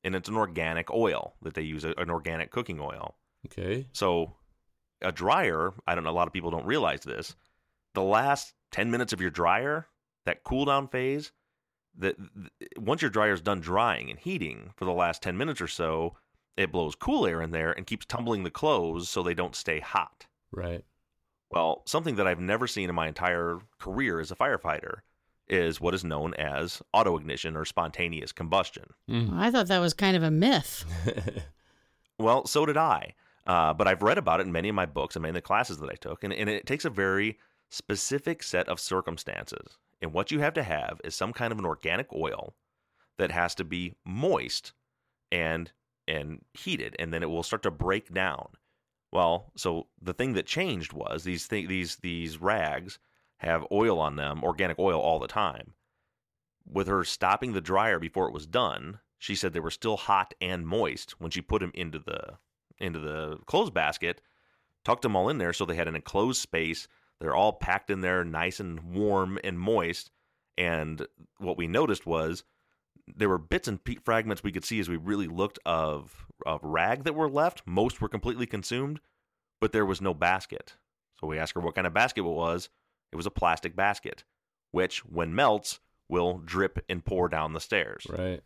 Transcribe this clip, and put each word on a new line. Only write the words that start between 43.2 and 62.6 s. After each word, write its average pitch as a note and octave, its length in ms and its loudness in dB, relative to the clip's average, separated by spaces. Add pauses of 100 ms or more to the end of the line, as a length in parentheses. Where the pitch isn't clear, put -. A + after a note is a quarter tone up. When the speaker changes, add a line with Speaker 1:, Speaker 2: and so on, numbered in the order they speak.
Speaker 1:
has F2 240 2
to F#2 80 -4
be F2 320 -4 (100)
moist G2 680 -2 (580)
and, E2 400 0 (360)
and D#2 340 -6 (120)
heated, - 460 -6
and D#2+ 140 -4
then E2 100 -2
it D#2+ 60 -2
will E2 140 -2
start A2 200 -4
to F#2+ 80 2
break F2 420 -2
down. F2+ 340 -2 (640)
Well, F2 440 2
so E2 320 -2 (140)
the F2+ 120 -6
thing B2+ 200 -2
that F#2+ 120 0
changed C3 480 -4
was D2+ 300 -6
these F2 240 -4
th-, G2+ 200 -4
these, F#2 300 -4
these E2 440 -6
rags F2 580 0 (380)
have E2 340 0
oil G2+ 280 4
on D2+ 160 0
them, D2 280 -4
organic E2+ 360 0
oil, F2+ 220 4
all E2 180 2
the A#1+ 80 -4
time. E2+ 460 -4 (920)
With F#2 220 -2
her F#2+ 160 2
stopping G#2+ 500 2
the G2 80 0
dryer F#2+ 380 4
before E2+ 280 0
it A1 60 -4
was D2+ 140 -10
done, E2 520 0 (180)
she - 180 -6
said F2+ 180 -2
they E2+ 60 -2
were D#2+ 120 -4
still A2 260 -2
hot G2 440 2
and F2+ 260 -2
moist E2+ 520 -2
when E2 120 -6
she E2+ 100 -4
put G#2+ 200 0
'em F2+ 120 -4
into D#2+ 260 -8
the, - 380 -8 (420)